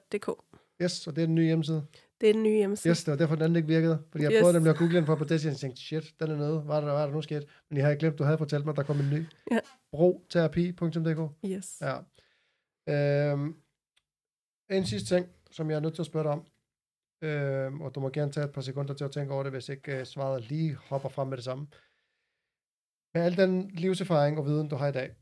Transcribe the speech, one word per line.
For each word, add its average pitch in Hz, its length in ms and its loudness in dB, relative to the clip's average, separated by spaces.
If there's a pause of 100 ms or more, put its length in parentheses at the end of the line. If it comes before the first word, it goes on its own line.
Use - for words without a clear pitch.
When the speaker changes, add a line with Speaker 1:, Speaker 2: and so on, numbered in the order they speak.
(140)
Speaker 1:
D - 60 -4
K. - 100 -8 (520)
Speaker 2:
Yes, 175 260 -2
og 147 80 -6
det 160 60 0
er 165 40 2
den 165 100 2
nye 165 100 6
hjemmeside. 160 400 2 (360)
Speaker 1:
Det 220 80 6
er 214 40 8
den 220 100 2
nye 214 140 4
hjemmeside. 202 340 2
Speaker 2:
Yes, 165 120 2
det 160 80 -2
var 139 60 0
derfor, 160 180 2
den 156 80 0
anden 165 120 4
ikke 160 120 2
virkede. 160 440 2
Fordi 151 120 -2
jeg 143 100 4
Speaker 1:
Yes. 220 80 6
Speaker 2:
prøvede 175 120 8
nemlig 160 180 6
at 156 60 4
google 170 180 4
den 165 100 4
på, 156 100 2
på 151 80 -2
det, 156 220 0
og 135 120 -2
tænkte, 127 240 -8
"Shit, 156 380 -8
den 156 120 -2
er 151 40 -2
nede. 147 260 -2
Hvad 147 140 -2
er 151 60 2
der, 147 100 -2
hvad 147 100 0
er 151 40 0
der 143 80 -4
nu 156 80 -2
sket?" 151 240 -6 (240)
Men 151 80 -4
jeg 139 80 4
havde 147 120 4
glemt, 151 220 0
du 147 40 2
havde 151 140 4
fortalt 147 280 -2
mig, 156 60 -2
at 147 60 -2
der 143 60 0
kom 147 160 0
en 139 100 2
ny. 156 160 0 (260)
Speaker 1:
Ja. 226 80 2 (320)
Speaker 2:
broterapi 170 800 2
punktum 165 320 -2
D 160 120 0
K. 156 300 -8
Speaker 1:
Yes. 190 360 -8
Speaker 2:
Ja. 135 160 -4 (1300)
Øhm, 143 240 -4 (1120)
en 190 160 0
sidste 196 300 -2
ting, 180 120 2 (240)
som 156 180 -6
jeg 156 60 0
er 151 40 0
nødt 156 160 -2
til 175 60 -4
at 156 40 -2
spørge 156 180 -4
dig 147 80 0
om, 156 140 -6 (760)
øhm, 139 600 -4
og 135 140 -10
du 139 40 -8
må 135 100 -2
gerne 147 220 -2
tage 147 140 -4
et 139 60 -8
par 139 100 -10
sekunder 139 320 -6
til 143 120 -8
at 139 60 -6
tænke 139 220 -6
over 139 100 -2
det, 139 80 -6
hvis 131 180 -10
ikke, 139 300 -8
øh, 127 60 -8
svaret 135 440 -6
lige 156 260 -2
hopper 139 340 -6
frem 139 180 -6
med 131 100 -8
det 120 80 -12
samme. 135 220 -10 (1500)
Med 170 80 0
al 175 160 2
den 185 360 2
livserfaring 165 680 2
og 139 60 -2
viden, 151 240 0
du 151 60 -4
har 143 120 -2
i 143 40 -2
dag 131 300 -6